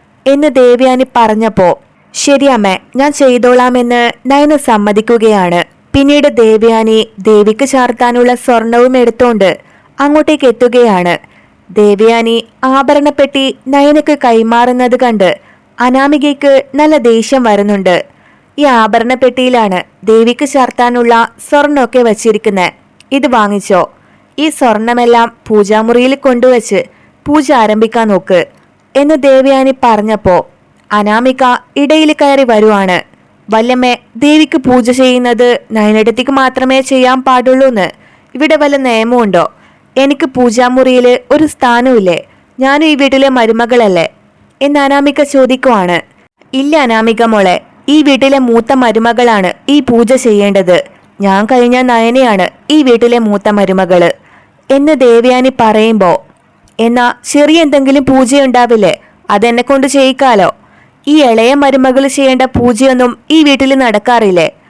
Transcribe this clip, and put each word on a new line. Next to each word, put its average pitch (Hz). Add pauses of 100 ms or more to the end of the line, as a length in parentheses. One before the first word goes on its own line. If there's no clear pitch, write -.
(260)
എന്ന് 277
ദേവയാനി 254 (100)
പറഞ്ഞപ്പോ, 214 (340)
"ശരി 277
അമ്മേ, 214 (180)
ഞാൻ 285
ചെയ്തോളാമെന്ന്" 247 (140)
നയന 294
സമ്മതിക്കുകയാണ്. 208 (300)
പിന്നീട് 285
ദേവയാനി 220 (100)
ദേവിക്ക് 214
ചാർത്താനുള്ള 247
സ്വർണവും 240
എടുത്തോണ്ട് 233 (420)
അങ്ങോട്ടേക്ക് 294
എത്തുകയാണ്. 226 (520)
ദേവയാനി 226 (180)
ആഭരണപ്പെട്ടി 277 (120)
നയനക്ക് 294
കൈമാറുന്നത് 240
കണ്ട് 214 (420)
അനാമികയ്ക്ക് 277 (100)
നല്ല 302
ദേഷ്യം 233
വരുന്നുണ്ട്. 202 (540)
"ഈ 294
ആഭരണപ്പെട്ടിയിലാണ് 240 (220)
ദേവിക്ക് 226
ചാർത്താനുള്ള 240 (220)
സ്വർണ്ണമൊക്കെ 285
വച്ചിരിക്കുന്നെ. 208 (400)
ഇത് 277
വാങ്ങിച്ചോ. 208 (460)
ഈ 311
സ്വർണമെല്ലാം 240 (160)
പൂജാമുറിയിൽ 220
കൊണ്ടുവച്ച് 247 (420)
പൂജ 294
ആരംഭിക്കാൻ 220
നോക്ക്" 185 (500)
എന്ന് 285
ദേവയാനി 262 (100)
പറഞ്ഞപ്പോ, 214 (440)
അനാമിക 240 (200)
ഇടയിൽ 302
കയറി 277
വരുവാണ്. 208 (480)
"വല്യമ്മേ, 240 (180)
ദേവിക്ക് 302
പൂജ 247
ചെയ്യുന്നത് 247 (120)
നയനടത്തിക്ക് 220
മാത്രമേ 262
ചെയ്യാൻ 262
പാടുള്ളൂന്ന് 254 (440)
ഇവിടെ 311
വല്ല 285
നിയമമുണ്ടോ? 226 (440)
എനിക്ക് 277
പൂജാമുറിയിൽ 247 (120)
ഒരു 302
സ്ഥാനമില്ലേ? 240 (380)
ഞാനും 285
ഈ 302
വീട്ടിലെ 269
മരുമകളല്ലേ?" 226 (540)
എന്ന് 285
അനാമിക 277
ചോദിക്കുവാണ്. 254 (520)
"ഇല്ല 285
അനാമിക 226
മോളെ, 202 (280)
ഈ 302
വീട്ടിലെ 269
മൂത്ത 233
മരുമകളാണ് 226 (160)
ഈ 285
പൂജ 240
ചെയ്യേണ്ടത്. 202 (360)
ഞാൻ 196
കഴിഞ്ഞ 247
നയനയാണ് 233 (200)
ഈ 302
വീട്ടിലെ 240
മൂത്ത 208
മരുമകള്" 185 (600)
എന്ന് 277
ദേവയാനി 247
പറയുമ്പോ, 214 (560)
"എന്നാ 240 (100)
ചെറിയ 302
എന്തെങ്കിലും 277
പൂജയുണ്ടാവില്ലേ? 247 (300)
അതെന്നെ 233
കൊണ്ട് 269
ചെയ്യിക്കാലോ. 262 (520)
ഈ 302
ഇളയ 233
മരുമകള് 269
ചെയ്യേണ്ട 262
പൂജയൊന്നും 247 (120)
ഈ 311
വീട്ടിൽ 269
നടക്കാറില്ലേ?" 214 (200)